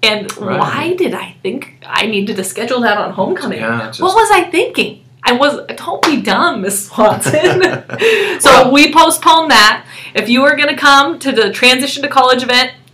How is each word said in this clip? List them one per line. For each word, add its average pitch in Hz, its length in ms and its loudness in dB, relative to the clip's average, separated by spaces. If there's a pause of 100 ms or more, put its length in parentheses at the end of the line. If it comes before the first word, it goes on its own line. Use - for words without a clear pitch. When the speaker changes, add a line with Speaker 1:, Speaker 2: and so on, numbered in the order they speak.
Speaker 1:
And 214 340 -2
Speaker 2:
Right. - 220 -6
Speaker 1:
why 320 360 -2
did 359 200 -2
I - 280 -12
think 220 440 -10
I - 180 -2
needed 208 320 -4
to 190 80 -6
schedule 240 380 -4
that 208 160 0
on - 140 -6
homecoming? 214 480 -4
Speaker 2:
Yeah, 113 260 -4
just 117 160 -12
Speaker 1:
What 381 120 0
was 427 160 2
I 370 200 4
thinking? - 540 -4 (180)
I - 100 0
was 277 280 0 (160)
totally 339 460 -2
dumb, 247 400 -2
Miss - 340 -6
Watson. 214 680 2
<laughs> - 220 -2 (560)
So - 100 4
Speaker 2:
Well 262 220 6
Speaker 1:
we 294 200 4
postponed 320 580 4
that. 220 340 4 (300)
If 208 140 -2
you 254 160 4
are 285 120 4
gonna 294 200 0
come 277 420 4
to 269 140 -4
the 208 200 2
transition 262 520 0
to - 40 -4
college 254 360 2
event, 247 260 0 (240)